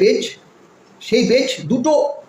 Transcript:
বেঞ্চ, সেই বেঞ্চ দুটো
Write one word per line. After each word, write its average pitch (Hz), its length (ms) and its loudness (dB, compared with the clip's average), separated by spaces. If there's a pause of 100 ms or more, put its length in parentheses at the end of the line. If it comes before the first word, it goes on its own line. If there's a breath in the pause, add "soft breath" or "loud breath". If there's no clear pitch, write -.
বেঞ্চ, 220 220 2 (800)
সেই 240 280 0
বেঞ্চ 254 200 2 (220)
দুটো 254 200 0 (380)